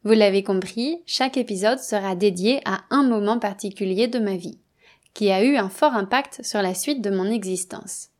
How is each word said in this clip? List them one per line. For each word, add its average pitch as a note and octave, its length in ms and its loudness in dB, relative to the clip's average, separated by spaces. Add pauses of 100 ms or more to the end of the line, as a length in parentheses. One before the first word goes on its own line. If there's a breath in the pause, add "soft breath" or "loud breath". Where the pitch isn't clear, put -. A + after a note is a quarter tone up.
Vous G#3+ 80 4
l'avez G3+ 320 4
compris, A3+ 600 -4
chaque C4 320 -2
épisode A3 440 0
sera G3 340 -2
dédié G3 500 2
à - 260 -4
un C#4 120 4
moment A3+ 380 2
particulier G3+ 640 -2
de A#3 140 -2
ma G3+ 160 0
vie, - 240 -10 (540 soft breath)
qui G3+ 180 2
a F#3+ 100 4
eu C#4 140 4
un G3 120 0
fort C#4 260 2
impact A#3 500 -2
sur G#3 180 -2
la F#3 120 0
suite C4+ 280 -4
de G3+ 80 0
mon F#3+ 180 0
existence. F#3+ 920 -6